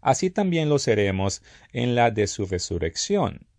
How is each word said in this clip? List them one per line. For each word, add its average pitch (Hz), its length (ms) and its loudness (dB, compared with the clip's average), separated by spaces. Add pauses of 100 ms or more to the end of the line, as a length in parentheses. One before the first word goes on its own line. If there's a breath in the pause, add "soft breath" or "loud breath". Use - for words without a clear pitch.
así 180 300 0
también 175 380 0
lo 147 100 4
seremos 98 640 0 (300 loud breath)
en 120 240 0
la 117 160 4
de 104 160 0
su - 180 -6
resurrección. 90 1000 -4 (100)